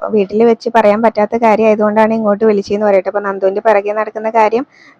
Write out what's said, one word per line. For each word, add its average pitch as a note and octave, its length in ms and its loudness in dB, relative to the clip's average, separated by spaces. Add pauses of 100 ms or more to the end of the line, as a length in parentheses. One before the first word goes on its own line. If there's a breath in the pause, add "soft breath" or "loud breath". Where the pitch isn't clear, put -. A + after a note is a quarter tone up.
(100)
വീട്ടിൽ G#3 340 0
വെച്ച് A#3 260 0
പറയാൻ G#3+ 300 2
പറ്റാത്ത G#3+ 360 0
കാര്യം A3 300 2
ആയതുകൊണ്ടാണ് G#3+ 480 2
ഇങ്ങോട്ട് G#3+ 300 0
വിളിച്ചതെന്ന് G#3 420 0
പറയട്ടെ. G3 220 2
അപ്പൊ G3+ 120 -4
നന്ദുവിന്റെ G3 420 -2
പിറകെ G#3 300 0
നടക്കുന്ന A3 380 -6
കാര്യം A3 340 0 (360 soft breath)